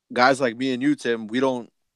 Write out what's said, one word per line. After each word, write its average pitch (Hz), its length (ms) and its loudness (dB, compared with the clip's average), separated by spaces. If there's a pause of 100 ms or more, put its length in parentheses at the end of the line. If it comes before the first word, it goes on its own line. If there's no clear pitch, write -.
(140)
guys 127 260 4
like 120 160 -2
me 131 180 -4
and 123 80 -6
you, 143 140 2
Tim, 113 320 -4
we 113 120 -2
don't 127 320 -2 (240)